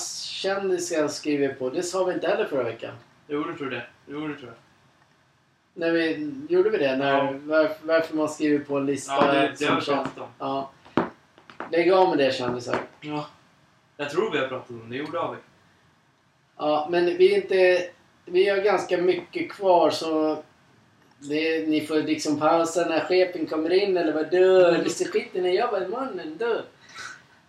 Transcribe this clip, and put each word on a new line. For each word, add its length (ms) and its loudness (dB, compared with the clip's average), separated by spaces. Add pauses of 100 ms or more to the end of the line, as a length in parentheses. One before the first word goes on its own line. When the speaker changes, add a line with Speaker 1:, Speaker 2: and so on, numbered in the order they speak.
(260)
Speaker 1:
kändisar 800 -2
skriver 460 -2
på, 160 -4
det 140 -2
sa 200 -2
vi 100 0
inte 140 -4
heller 180 0
förra 180 -2
veckan. 320 -8 (320)
Speaker 2:
Jo, 160 -4
det 140 -8
tror 160 -8
jag. 100 -8 (240)
Jo, 200 -10
det 80 -8
tror 140 -16
jag. 80 -20 (1160)
Speaker 1:
När 180 -2
vi, 400 -2 (180)
gjorde 200 4
vi 80 2
det? 180 2
När, 220 2
Speaker 2:
Ja. 140 0
Speaker 1:
varf-, 500 0
varför 340 0
man 140 0
skriver 360 0
på 120 -2
en 80 0
lista 280 -4
Speaker 2:
Ja, 200 4
det, 160 4
det 80 -10
Speaker 1:
som 100 -2
Speaker 2:
har 80 2
vi 100 -2
Speaker 1:
känd-, 180 0
Speaker 2:
pratat 140 -10
om. 100 -12 (120)
Speaker 1:
ja. 320 -6 (1000)
Lägg 200 4
av 180 6
med 80 2
det, 180 4
kändisar. 420 -4 (240)
Speaker 2:
Ja. 260 -6 (680)
Jag 120 -6
tror 220 0
vi 60 -2
har 100 -2
pratat 220 -10
om 200 -14
det, 80 -8
gjorde 140 -8
vi. 260 -6 (1200)
Speaker 1:
Ja, 340 0
men 140 2
vi 280 6
är 20 2
inte... 540 2 (360)
Vi 240 2
har 80 2
ganska 400 0
mycket 540 -2
kvar, 380 4
så 540 -2 (760)
det, 480 -2
ni 200 0
får 80 -2
liksom 440 0
pausa 460 2
när 140 0
chefen 480 2
kommer 260 -2
in, 240 2
eller 160 0
vad 180 -4
du, 380 8
Speaker 2:
Mm. 140 2
Speaker 1:
det 60 0
ser 160 -4
skiten 400 -4
i 140 2
jobben 240 -2
imorgon, 560 -8
du. 220 -2 (880)